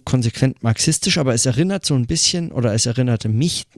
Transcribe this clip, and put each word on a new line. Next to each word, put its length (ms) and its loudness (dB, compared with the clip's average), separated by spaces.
konsequent 580 0
marxistisch, 560 0
aber 160 2
es 100 0
erinnert 400 0
so 120 0
ein 100 0
bisschen, 460 -2
oder 200 0
es 140 0
erinnerte 420 0
mich, 380 0